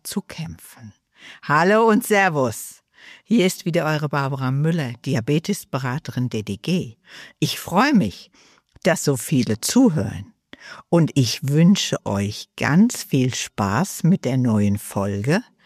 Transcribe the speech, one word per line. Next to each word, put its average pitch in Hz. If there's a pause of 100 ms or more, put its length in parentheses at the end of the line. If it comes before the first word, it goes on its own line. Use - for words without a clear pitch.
zu -
kämpfen. - (500)
Hallo 196
und 220
Servus. 165 (440)
Hier 214
ist -
wieder 165
eure 151
Barbara 135
Müller, 147 (120)
Diabetesberaterin 131
der 107
D 101
G. 156 (440)
Ich -
freue 269
mich, 123 (520)
dass 165
so 139
viele 113
zuhören. 107 (540)
Und 165
ich 135
wünsche 170
euch 101
ganz 170
viel 127
Spaß -
mit 175
der 127
neuen 104
Folge. 104 (220)